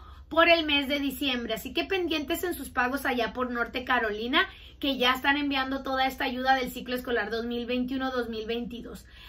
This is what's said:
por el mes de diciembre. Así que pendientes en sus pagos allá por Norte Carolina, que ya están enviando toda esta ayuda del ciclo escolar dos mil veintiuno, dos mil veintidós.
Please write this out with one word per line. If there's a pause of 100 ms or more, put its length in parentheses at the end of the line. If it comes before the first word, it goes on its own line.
(280)
por
el
mes
de
diciembre.
Así
que
pendientes
en
sus
pagos
allá
por
Norte
Carolina, (320)
que
ya
están
enviando
toda
esta
ayuda
del
ciclo
escolar
dos
mil
veintiuno,
dos
mil
veintidós. (220)